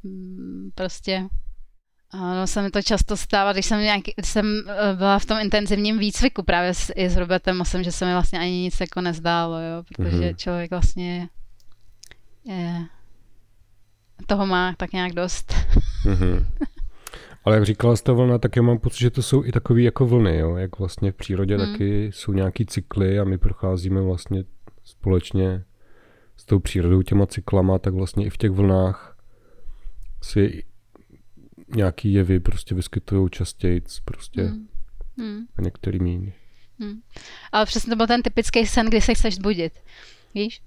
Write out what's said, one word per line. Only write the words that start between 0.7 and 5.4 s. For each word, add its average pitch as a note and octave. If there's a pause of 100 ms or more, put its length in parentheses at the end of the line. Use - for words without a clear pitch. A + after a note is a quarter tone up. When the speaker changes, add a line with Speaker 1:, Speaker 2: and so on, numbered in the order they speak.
Speaker 1:
prostě. F#3 (880)
Ano, F#3
se G3+
mi G3
to G3+
často G3+
stává, G3+
když F#3+
jsem G#3+
nějaký, G#3
když -
jsem, G#3+ (220)
eh, G3+
byla G3
v G3
tom A3
intenzivním G#3